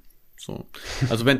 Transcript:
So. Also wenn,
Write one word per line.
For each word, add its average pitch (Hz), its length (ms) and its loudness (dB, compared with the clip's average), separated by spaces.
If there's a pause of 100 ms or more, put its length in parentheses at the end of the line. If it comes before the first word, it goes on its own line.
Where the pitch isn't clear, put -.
(380)
So. - 280 -10 (420)
Also 117 160 0
wenn, 131 160 6